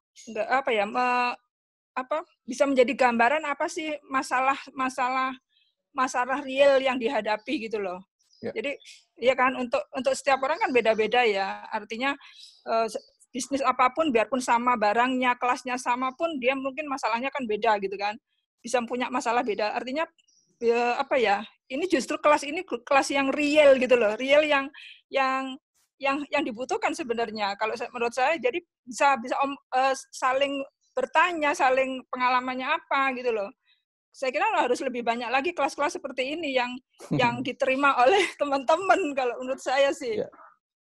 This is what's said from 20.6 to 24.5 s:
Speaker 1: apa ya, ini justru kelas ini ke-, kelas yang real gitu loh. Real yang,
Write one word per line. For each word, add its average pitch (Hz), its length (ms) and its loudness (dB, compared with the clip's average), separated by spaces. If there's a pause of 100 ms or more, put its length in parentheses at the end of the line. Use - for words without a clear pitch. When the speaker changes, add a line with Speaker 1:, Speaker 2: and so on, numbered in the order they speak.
Speaker 1:
apa 269 240 0
ya, 208 240 2 (240)
ini 294 160 -4
justru 302 320 -2
kelas 294 240 4
ini 294 240 -6
ke-, 240 160 -6
kelas 277 320 2
yang 277 160 2
real 294 480 6
gitu 247 160 4
loh. 220 240 2
Real 277 240 4
yang, 285 240 2 (400)